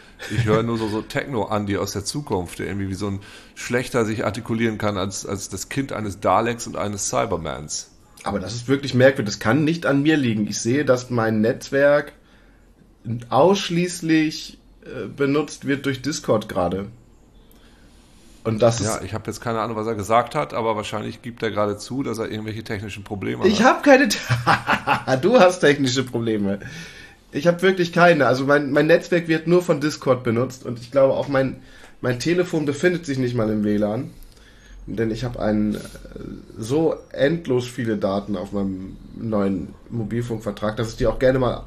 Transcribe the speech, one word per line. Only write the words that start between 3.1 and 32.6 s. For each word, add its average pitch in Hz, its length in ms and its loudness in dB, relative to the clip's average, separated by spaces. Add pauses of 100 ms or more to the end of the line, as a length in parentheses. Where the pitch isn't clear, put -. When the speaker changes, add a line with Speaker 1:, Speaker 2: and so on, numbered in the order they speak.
Speaker 1:
Schlechter 123 500 0
sich 110 200 -2
artikulieren 113 540 -2
kann 104 200 -2
als, 98 260 -6
als - 240 -8
das - 200 -10
Kind 135 240 -4
eines 104 280 -8
Daleks 113 460 2
und 73 100 -10
eines 101 320 -4
Cybermans. 80 840 -4 (340)
Speaker 2:
Aber 101 160 -4
das 101 140 -8
ist - 120 -10
wirklich 135 280 0
merkwürdig. 123 400 4
Das - 60 -12
kann 135 240 2
nicht 165 220 0
an 139 160 2
mir 156 140 4
liegen. 110 320 0
Ich 104 120 -6
sehe, 135 240 0
dass 127 260 2
mein 110 300 0
Netzwerk 139 720 2 (1160)
ausschließlich, 160 1300 2 (260)
äh, 113 240 -10
benutzt 139 580 -2
wird 135 200 -2
durch 127 160 -2
Discord 135 460 -2
gerade. 92 380 -2 (1600)
Und 110 160 0
das 117 200 4
Speaker 1:
Ja, 104 160 0
Speaker 2:
ist - 80 -6
Speaker 1:
ich 90 100 -8
hab 107 120 -8
jetzt 107 140 -8
keine 113 200 -4
Ahnung, 110 160 -4
was 107 100 -4
er 117 80 -2
gesagt 110 400 2
hat, 151 200 -4
aber 113 220 0
wahrscheinlich 107 460 -6
gibt 117 200 -12
er 113 80 0
gerade 104 260 0
zu, 127 260 -6
dass 117 160 -4
er 107 120 -4
irgendwelche 107 340 -8
technischen 104 400 -8
Probleme 113 420 -2
Speaker 2:
Ich 214 160 4
Speaker 1:
hat. 254 140 8
Speaker 2:
hab - 60 -8
keine 277 260 8
Te-, - 100 -2 (480)
<laughs> 135 560 0
Du 233 160 6
hast 180 220 6
technische 135 440 4
Probleme. 110 540 0 (720)
Ich 143 160 -2
hab 170 160 2
wirklich 185 300 2
keine. 165 340 6
Also 131 200 2
mein, 143 260 4
mein 147 140 4
Netzwerk 170 420 4
wird 160 180 0
nur 175 160 4
von 156 200 0
Discord 131 420 0
benutzt 120 400 -2
und 120 140 -6
ich - 120 -16
glaube 135 240 4
auch 131 140 -2
mein, 135 280 0 (440)
mein 120 200 -2
Telefon 170 440 0